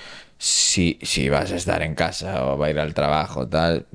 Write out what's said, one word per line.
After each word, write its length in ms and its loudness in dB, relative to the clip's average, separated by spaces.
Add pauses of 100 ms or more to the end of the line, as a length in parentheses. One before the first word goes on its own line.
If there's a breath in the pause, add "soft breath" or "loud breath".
(380 loud breath)
Si, 680 2
si 260 0
vas 220 2
a 40 -4
estar 280 0
en 100 -2
casa 520 -2
o 120 0
va 80 0
a 60 2
ir 80 0
al 160 -2
trabajo, 520 0
tal, 480 0